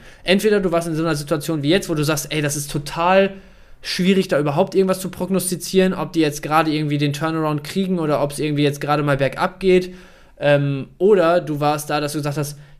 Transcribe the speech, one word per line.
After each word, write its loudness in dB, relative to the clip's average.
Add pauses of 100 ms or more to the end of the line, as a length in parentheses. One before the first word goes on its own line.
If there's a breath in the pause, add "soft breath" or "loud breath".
(260 loud breath)
Entweder 2
du -2
warst -2
in -4
so -2
einer 0
Situation -2
wie 0
jetzt, 2
wo -2
du 0
sagst, -2
"Ey, -2
das -2
ist -8
total 2 (460 loud breath)
schwierig, 2
da 2
überhaupt 0
irgendwas 2
zu -8
prognostizieren, 0
ob -6
die -2
jetzt 0
gerade 2
irgendwie 0
den 0
Turnaround -2
kriegen -2
oder 0
ob's -4
irgendwie 0
jetzt 0
gerade 0
mal 2
bergab -2
geht." 2 (420 loud breath)
Ähm, 0
oder 4
du -6
warst -2
da, 0
dass -4
du -4
gesagt -4
hast, -6 (200 loud breath)